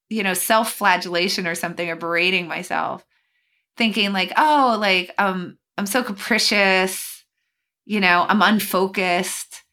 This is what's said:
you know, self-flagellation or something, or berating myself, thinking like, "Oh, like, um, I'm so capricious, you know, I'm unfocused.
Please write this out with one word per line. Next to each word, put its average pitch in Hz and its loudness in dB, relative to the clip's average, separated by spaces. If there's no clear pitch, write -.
you 220 -4
know, 190 0
self-flagellation 185 0
or 170 -4
something, 170 -6
or 165 -6
berating 170 0
myself, 160 -6
thinking 208 0
like, 185 -2
"Oh, 277 4
like, 185 0
um, 185 -2
I'm 202 -2
so 254 0
capricious, 196 0
you 208 -2
know, 175 4
I'm 202 4
unfocused. 190 0